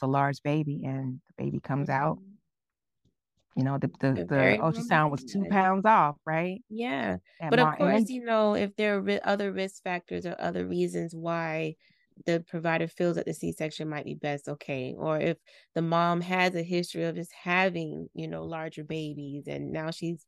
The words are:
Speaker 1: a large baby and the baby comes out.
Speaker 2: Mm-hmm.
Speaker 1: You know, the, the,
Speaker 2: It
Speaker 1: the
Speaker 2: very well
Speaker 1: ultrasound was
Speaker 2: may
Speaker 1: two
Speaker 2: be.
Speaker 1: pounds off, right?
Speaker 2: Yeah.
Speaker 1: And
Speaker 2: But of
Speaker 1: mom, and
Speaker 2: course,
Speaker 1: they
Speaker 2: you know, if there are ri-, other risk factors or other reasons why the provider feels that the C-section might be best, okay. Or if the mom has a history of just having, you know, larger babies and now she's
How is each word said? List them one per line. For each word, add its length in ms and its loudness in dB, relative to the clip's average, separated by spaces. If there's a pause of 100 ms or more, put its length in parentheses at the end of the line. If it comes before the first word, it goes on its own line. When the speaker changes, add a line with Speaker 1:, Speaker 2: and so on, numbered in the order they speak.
Speaker 1:
a 40 0
large 360 2
baby 420 0
and 420 -6
the 180 -8
baby 140 -2
comes 300 -2
out. 300 0
Speaker 2:
Mm-hmm. 160 -20 (1200)
Speaker 1:
You 80 4
know, 140 0
the, 100 0 (100)
the, 120 2
Speaker 2:
It 60 2
Speaker 1:
the 100 -2
Speaker 2:
very 320 6
well 140 2
Speaker 1:
ultrasound 380 2
was 140 -4
Speaker 2:
may 80 -10
Speaker 1:
two 120 -2
Speaker 2:
be. 60 -4
Speaker 1:
pounds 340 4
off, 400 6
right? 440 -2
Speaker 2:
Yeah. 480 -4 (240)
Speaker 1:
And 100 -4
Speaker 2:
But 80 6
of 80 6
Speaker 1:
mom, 60 2
and 60 -8
Speaker 2:
course, 300 4
Speaker 1:
they 60 -6
Speaker 2:
you 100 -6
know, 300 4
if 220 0
there 200 2
are 40 0
ri-, 220 0
other 300 0
risk 300 -6
factors 420 -6
or 140 -6
other 280 -2
reasons 480 -2
why 600 -4 (520)
the 200 2
provider 400 0
feels 300 0
that 100 -2
the 80 -4
C-section 540 -6
might 160 -6
be 100 -8
best, 340 -6
okay. 480 -6
Or 220 0
if 200 0 (360)
the 80 2
mom 380 4
has 340 2
a 80 -2
history 420 -2
of 120 -4
just 160 -8
having, 800 0
you 140 -8
know, 160 -6
larger 400 -8
babies 640 -8
and 240 -6
now 180 -4
she's 360 -6